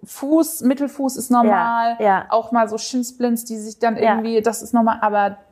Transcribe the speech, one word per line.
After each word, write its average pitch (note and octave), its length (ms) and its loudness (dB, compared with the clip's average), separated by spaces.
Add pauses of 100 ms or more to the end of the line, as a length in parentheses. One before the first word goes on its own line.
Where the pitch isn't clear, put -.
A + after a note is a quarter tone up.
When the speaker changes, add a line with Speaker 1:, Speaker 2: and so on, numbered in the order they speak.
Speaker 1:
Fuß, D#4 580 0
Mittelfuß C4+ 540 -2
ist A3+ 140 -4
normal, A#3 680 2
Speaker 2:
Ja, A3 60 0
ja. F#3+ 240 2
Speaker 1:
auch A3+ 240 -2
mal A3+ 160 2
so G#3+ 80 -6
Shinsplints, A#3+ 680 -4
die A3 100 -10
sich G#3+ 220 -12
dann A3+ 180 0
Speaker 2:
Ja. A3 160 2
Speaker 1:
irgendwie, A3+ 300 0
das A3+ 180 -2
ist - 140 -4
normal, A3 260 2
aber G3+ 380 0 (140)